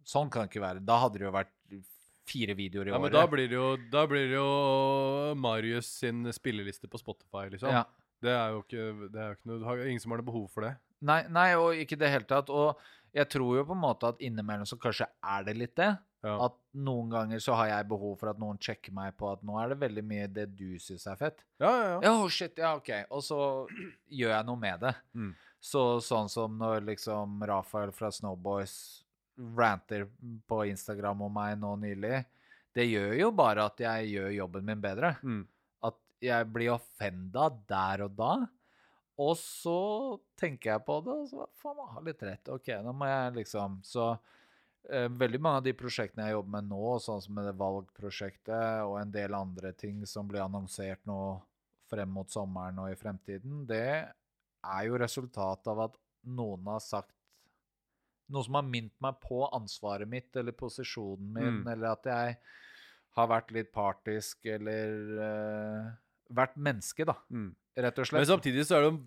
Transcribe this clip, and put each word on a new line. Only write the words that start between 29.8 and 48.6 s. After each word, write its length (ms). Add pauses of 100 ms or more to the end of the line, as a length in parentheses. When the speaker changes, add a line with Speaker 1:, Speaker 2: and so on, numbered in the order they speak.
Speaker 1:
på 240
Instagram 560
om 80
meg 260
nå 200
nylig, 400 (560)
det 100
gjør 320
jo 140
bare 340
at 160
jeg 300
gjør 240
jobben 320
min 160
bedre. 400
Speaker 2:
Mm. 180 (420)
Speaker 1:
At 140 (240)
jeg 320
blir 220
offenda 760 (180)
der 380
og 100
da, 140 (880)
og 200
så 800 (180)
tenker 360
jeg 120
på 180
det, 100
og 160
så, 260
faen, 240
jeg 140
har 100
litt 200
rett. 260
Ok, 180 (160)
nå 100
må 140
jeg 300
liksom, 440
så, 280 (760)
eh, 220
veldig 320
mange 180
av 60
de 100
prosjektene 540
jeg 80
jobber 160
med 180
nå, 300
sånn 240
som 120
med 120
det 100
valgprosjektet 1300